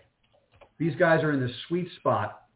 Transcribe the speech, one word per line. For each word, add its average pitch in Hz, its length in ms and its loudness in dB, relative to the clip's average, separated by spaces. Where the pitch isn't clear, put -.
these 151 180 0
guys 165 260 4
are 151 100 0
in 139 80 0
the 127 120 -2
sweet 175 280 -2
spot, 107 600 -4